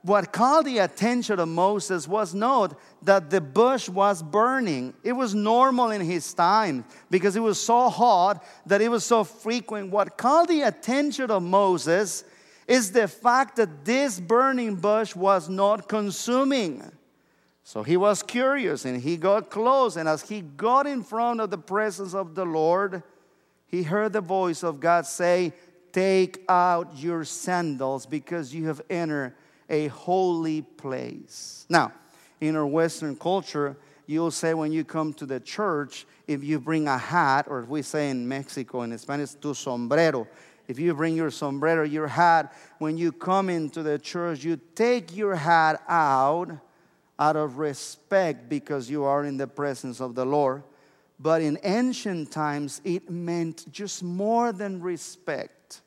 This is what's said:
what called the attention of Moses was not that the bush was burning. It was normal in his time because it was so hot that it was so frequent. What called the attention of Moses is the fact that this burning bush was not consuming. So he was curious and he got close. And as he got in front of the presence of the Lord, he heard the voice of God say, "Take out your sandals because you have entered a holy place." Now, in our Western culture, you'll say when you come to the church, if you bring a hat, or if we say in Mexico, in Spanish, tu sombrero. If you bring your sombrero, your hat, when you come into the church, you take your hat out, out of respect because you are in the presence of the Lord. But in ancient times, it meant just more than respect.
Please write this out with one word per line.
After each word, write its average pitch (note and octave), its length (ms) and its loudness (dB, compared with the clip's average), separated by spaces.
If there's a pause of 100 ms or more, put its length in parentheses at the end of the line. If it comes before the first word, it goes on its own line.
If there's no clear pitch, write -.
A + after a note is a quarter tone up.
what F#3 300 2
called C4+ 340 4
the B3+ 120 0
attention G#3+ 600 0
of E3 80 2
Moses F3+ 580 0
was F3+ 280 -2
not A3+ 440 2 (240)
that F3+ 280 4
the F#3 100 4
bush G#3 480 2
was G3 340 2
burning. F#3 800 0
It A#3 100 0
was B3 220 -2
normal A#3+ 560 4
in G#3 100 -2
his E3+ 340 -4
time F3 500 2 (260)
because F#3+ 240 2
it G#3+ 60 0
was A3 200 0
so A#3+ 280 4
hot F#3+ 560 4 (220)
that G3 140 4
it A3+ 100 4
was A3+ 140 0
so A3+ 200 4
frequent. G#3 680 -6
What G3 260 0
called D#4+ 320 4
the D#4+ 140 2
attention B3+ 720 0
of F#3+ 100 2
Moses F#3 800 2 (440)
is A3+ 260 4
the A3 140 4
fact B3 500 2
that D#3 280 -2
this B3 340 0
burning A#3 580 2
bush G#3 380 0
was F#3 340 2
not G3 400 0
consuming. G#3+ 920 0 (800)
So G#2+ 220 -10
he D#3+ 120 2
was G3 280 2
curious B3 600 -2
and B2+ 160 -4
he D#3 160 -4
got F#3+ 340 0
close. A#3+ 460 2
And D#3+ 120 -2
as D#3 200 -2
he G#3 120 -8
got G3+ 460 0
in C#4 160 -4
front A#3 380 -2
of G#3+ 100 -2
the G3 80 -6
presence F#3+ 540 -4
of F#3 220 -6
the F#3 120 -4
Lord, E3+ 580 0 (640)
he F3 180 -4
heard G3+ 300 0
the E3 60 0
voice F3+ 440 -2
of D#3 160 -4
God E3+ 260 2
say, F3 460 0 (400)
"Take F#3 560 2
out F3+ 480 2
your E3 280 -4
sandals C#3 840 -4
because D3 460 -6
you D#3+ 140 -6
have D#3 140 -4 (100)
entered D3+ 440 -2 (340)
a D3+ 200 0
holy E3 760 -2
place." - 1040 -12
Now, D3 240 2 (480)
in D#3 140 0
our D3+ 120 0
Western D#3 500 -2
culture, D3+ 600 -4 (300)
you'll D#3+ 240 0
say E3 240 -2
when D#3 160 -2
you D#3 140 -2
come D#3 300 -4
to D3 120 -12
the C3 140 -6
church, D3+ 680 -6 (220)
if C#3+ 160 -4
you D3 160 -2
bring D#3 260 0
a C#3 100 2
hat, C#3+ 520 2
or C#3 120 -6
if A2+ 80 -12
we D3 140 -4
say D3 260 -4
in B2+ 200 -4
Mexico, C3+ 540 -8
in A#2 160 -8
Spanish, C#3+ 360 -8
tu D3 180 -8
sombrero. B2+ 760 0 (400)
If A#2+ 100 -8
you E3 160 0
bring D#3+ 220 -2
your D#3+ 140 -2
sombrero, D3 520 0
your D3+ 240 -4
hat, D#3+ 480 4 (240)
when D#3 180 -4
you E3 140 -2
come F#3+ 400 -2
into D#3+ 320 -4
the D3 160 -2
church, E3 460 -6
you E3 160 -4 (140)
take A3 400 0
your G3+ 200 -2
hat D#3 540 4
out, D#3 600 2 (680)
out D3+ 180 2
of C#3+ 220 -2
respect D3 880 -2
because C#3+ 400 -6
you D3 160 -4
are C#3+ 200 2
in C#3 140 -6
the C3+ 100 -4
presence C3+ 520 -6
of B2 140 -8
the B2+ 100 -2
Lord. C#3 380 0 (560)
But D#3+ 240 0
in D3+ 220 -2
ancient G3+ 640 -2
times, D3 540 -6
it F#3 260 -6
meant E3+ 600 -6
just F#3+ 320 -10
more G#3+ 480 0
than F#3+ 280 -8
respect. - 1080 -10